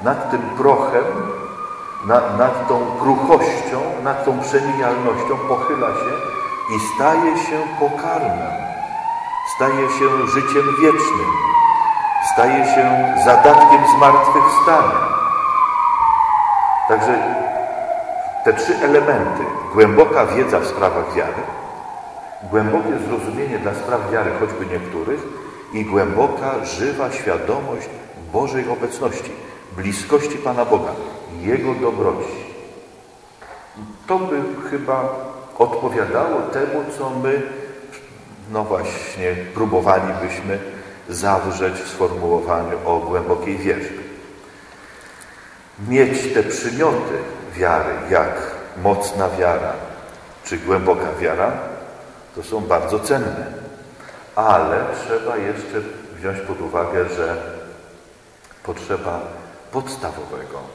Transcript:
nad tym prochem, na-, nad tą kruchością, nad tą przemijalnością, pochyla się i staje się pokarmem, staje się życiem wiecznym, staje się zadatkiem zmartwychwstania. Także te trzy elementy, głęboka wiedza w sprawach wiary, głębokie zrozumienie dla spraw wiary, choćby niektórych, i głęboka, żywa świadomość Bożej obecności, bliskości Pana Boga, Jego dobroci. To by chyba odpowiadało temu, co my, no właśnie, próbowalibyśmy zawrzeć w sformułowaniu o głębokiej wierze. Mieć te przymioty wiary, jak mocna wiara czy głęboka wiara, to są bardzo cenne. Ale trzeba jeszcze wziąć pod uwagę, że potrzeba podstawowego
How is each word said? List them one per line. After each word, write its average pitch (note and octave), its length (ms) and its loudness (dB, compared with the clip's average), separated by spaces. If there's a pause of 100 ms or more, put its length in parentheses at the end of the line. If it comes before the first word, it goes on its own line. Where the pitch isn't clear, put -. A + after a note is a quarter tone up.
nad - 280 0
tym A#2+ 100 -2 (160)
prochem, C3 460 4 (1000)
na-, A#2+ 320 4
nad B2 300 2
tą B2 120 2 (220)
kruchością, C3+ 800 4 (220)
nad C3+ 220 -2
tą B2+ 140 0
przemijalnością, B2+ 1000 0 (100)
pochyla C6+ 400 -2
się C6+ 540 -4 (340)
i - 200 -4
staje D#3+ 420 2
się D3+ 260 -4 (160)
pokarmem, D3+ 720 -2 (1040)
staje C3+ 340 0
się C3+ 380 2
życiem C#3+ 540 2
wiecznym, - 500 4 (1000)
staje - 320 4
się - 480 4 (120)
zadatkiem - 540 10 (180)
zmartwychwstania. - 1120 6 (1800)
Także A#2 320 4 (1200)
te A2+ 100 4
trzy - 220 0
elementy, C#3+ 680 2 (300)
głęboka A#2+ 520 8
wiedza A2+ 340 2
w E2+ 80 -2
sprawach E2+ 460 0
wiary, - 300 -2 (1000)
głębokie G#2+ 540 0 (100)
zrozumienie A#2 520 -4
dla G2+ 160 -4
spraw G#2+ 360 -2
wiary, G#2 280 0
choćby G2+ 260 -4
niektórych, F2+ 560 -6 (520)
i A2 120 -4
głęboka, B2+ 800 0
żywa C3+ 460 -4
świadomość A2+ 800 -4 (440)
Bożej C3 360 -2
obecności, - 600 -6 (460)
bliskości C#3+ 600 -2
Pana B2 280 -2
Boga, E2+ 260 0 (500)
Jego B2+ 320 -2
dobroci. - 760 -2 (1600)
To F#3 120 0
by D3+ 220 -4 (280)
chyba C3 460 -4 (420)
odpowiadało A#2+ 840 0
temu, C#3 420 -4 (140)
co C3+ 120 -6
my, C3+ 320 -2 (1120)
no G#2+ 120 -2
właśnie, F#2 720 -4 (180)
próbowalibyśmy F#2+ 1040 0 (500)
zawrzeć F#2 640 0
w - 140 -10
sformułowaniu F2 1000 0
o E2+ 140 2
głębokiej F2 580 -2
wierze. - 320 -2 (2000)
Mieć C3 460 2
te G#2+ 100 4
przymioty B2 760 0 (360)
wiary, D#2+ 400 2 (160)
jak F2 240 4 (500)
mocna G2 460 0
wiara F2 440 0 (720)
czy F2+ 140 -8
głęboka F2 600 0
wiara, E2+ 320 0 (840)
to F2 80 -12
są A2 180 -6
bardzo F2 380 0
cenne. - 540 -4 (840)
Ale G#2 500 2 (200)
trzeba A2+ 320 -4
jeszcze G#2 440 -6 (360)
wziąć F#2+ 220 -6
pod G2 220 -8
uwagę, F2 480 -2
że E2+ 280 -4 (1300)
potrzeba F2+ 560 -6 (520)
podstawowego D2 880 -10 (160)